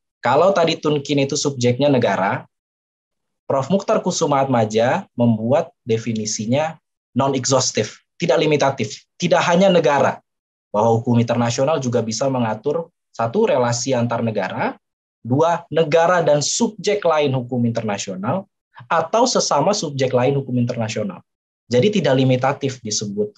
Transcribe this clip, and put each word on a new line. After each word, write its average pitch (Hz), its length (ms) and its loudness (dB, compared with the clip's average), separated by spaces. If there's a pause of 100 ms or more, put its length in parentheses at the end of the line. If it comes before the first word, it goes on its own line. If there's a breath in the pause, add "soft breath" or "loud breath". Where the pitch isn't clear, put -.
(200)
Kalau 156 320 2
tadi 165 240 0
Tunkin 147 480 -2
itu 139 100 -4
subjeknya 127 540 0
negara, 113 560 0 (1040)
Prof 135 240 -2
Mukhtar 202 320 0
Kusuma 147 400 0
Atmaja 120 720 0
membuat 120 560 2 (160)
definisinya 113 880 -4 (400)
non-exhaustive, 131 800 0 (240)
tidak 165 240 2
limitatif, 139 720 0
tidak 170 320 2
hanya 180 240 4
negara. 143 480 2 (480)
Bahwa 113 320 2
hukum 120 160 0
internasional 120 640 0
juga 120 240 -2
bisa 113 240 -4
mengatur 131 640 -4 (160)
satu, 123 400 0
relasi 123 480 0
antar 117 240 -2
negara, 117 560 -4 (480)
dua, 151 480 0
negara 165 480 2
dan 147 240 2
subjek 208 640 -2
lain 151 240 2
hukum 123 320 -2
internasional, 113 800 -4 (400 loud breath)
atau 175 400 0
sesama 175 480 0
subjek 135 400 -4
lain 131 240 2
hukum 127 240 -4
internasional. 110 640 -6 (480)
Jadi 190 320 2
tidak 135 160 2
limitatif 131 640 0
disebut 104 540 -6